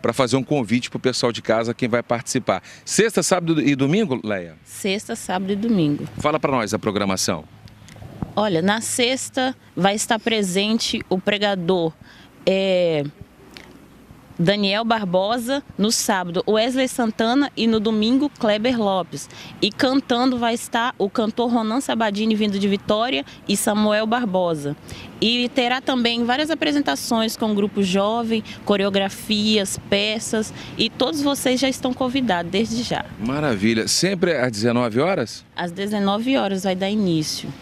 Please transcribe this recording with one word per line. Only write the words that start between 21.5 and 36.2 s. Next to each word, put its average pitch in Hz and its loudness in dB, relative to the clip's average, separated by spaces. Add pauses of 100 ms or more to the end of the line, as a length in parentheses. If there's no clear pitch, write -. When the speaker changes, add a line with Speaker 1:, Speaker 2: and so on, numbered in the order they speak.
Speaker 2:
Sabadini, 220 0
vindo 208 0
de 202 2
Vitória, 220 0 (240)
e 202 2
Samuel 214 2
Barbosa. 180 0 (460)
E 240 2
terá 254 0
também 240 0
várias 285 0
apresentações 285 0
com 220 0
o - 2
grupo 202 0
jovem, 214 0 (220)
coreografias, 202 0 (100)
peças, 214 -2 (240)
e 220 0
todos 285 -2
vocês 269 2
já 262 2
estão 254 -4
convidados 240 -2
desde 226 -2
já. - -4 (120)
Speaker 1:
Maravilha. 113 0
Sempre 180 0
às 127 0
dezenove 117 0
horas? 160 -2 (100)
Speaker 2:
Às 175 -6
dezenove 208 0